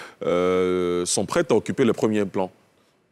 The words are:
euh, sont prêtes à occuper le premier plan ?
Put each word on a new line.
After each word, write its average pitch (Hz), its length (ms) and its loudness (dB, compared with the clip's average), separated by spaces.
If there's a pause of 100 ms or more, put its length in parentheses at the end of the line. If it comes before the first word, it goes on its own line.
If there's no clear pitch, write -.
(240)
euh, 90 840 2
sont 104 180 -2
prêtes 170 280 0
à - 20 4
occuper 107 300 0
le 110 80 4
premier 107 340 0
plan ? 92 240 -4 (600)